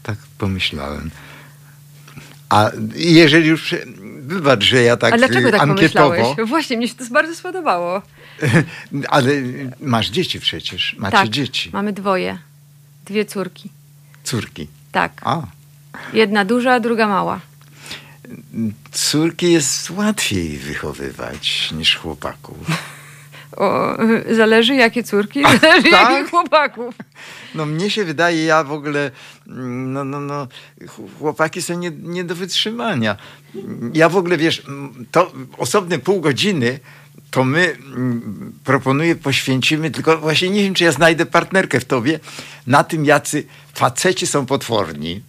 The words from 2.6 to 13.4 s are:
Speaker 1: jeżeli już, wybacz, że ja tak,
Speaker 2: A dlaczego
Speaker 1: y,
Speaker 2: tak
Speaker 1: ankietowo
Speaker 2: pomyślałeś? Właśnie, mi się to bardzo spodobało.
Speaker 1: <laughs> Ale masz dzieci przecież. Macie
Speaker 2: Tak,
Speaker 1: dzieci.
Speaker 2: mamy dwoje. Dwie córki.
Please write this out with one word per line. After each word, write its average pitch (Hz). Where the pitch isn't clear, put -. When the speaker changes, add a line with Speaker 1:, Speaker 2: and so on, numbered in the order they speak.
Speaker 1:
jeżeli 160
już, 160
wybacz, 139
że 123
ja 117
tak, 117
Speaker 2:
A 233
dlaczego 254
Speaker 1:
y, -
Speaker 2:
tak 208
Speaker 1:
ankietowo -
Speaker 2:
pomyślałeś? 151
Właśnie, 277
mi 240
się -
to 262
bardzo 320
spodobało. 202
Speaker 1:
<laughs> 143
Ale 143
masz 117
dzieci 147
przecież. -
Macie 95
Speaker 2:
Tak, 190
Speaker 1:
dzieci. 113
Speaker 2:
mamy 202
dwoje. 190
Dwie 208
córki. -